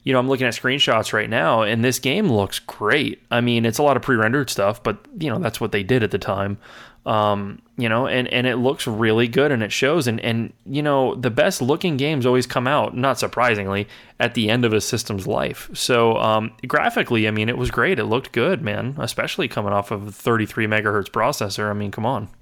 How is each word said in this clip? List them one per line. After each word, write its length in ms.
You 100
know, 60
I'm 100
looking 200
at 60
screenshots 580
right 180
now, 320
and 220
this 160
game 320
looks 260
great. 720
I 100
mean, 240
it's 140
a 60
lot 120
of 60
pre-rendered 480
stuff, 320
but, 240
you 100
know, 80
that's 220
what 100
they 140
did 180
at 80
the 80
time. 400
Um, 560
you 100
know, 180
and, 220
and 180
it 100
looks 300
really 400
good, 260
and 100
it 100
shows. 340
And, 140
and, 320
you 160
know, 320
the 160
best 320
looking 340
games 300
always 200
come 200
out, 280
not 240
surprisingly, 680
at 140
the 160
end 160
of 80
a 80
system's 440
life. 460
So, 460
um, 340
graphically, 580
I 40
mean, 180
it 80
was 140
great. 280
It 60
looked 280
good, 280
man, 380
especially 500
coming 240
off 180
of 180
a 40
thirty-three 540
megahertz 420
processor. 640
I 20
mean, 180
come 140
on. 240